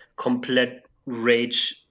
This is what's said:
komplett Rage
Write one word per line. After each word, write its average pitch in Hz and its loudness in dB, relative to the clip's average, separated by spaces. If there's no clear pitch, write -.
komplett 123 0
Rage 120 0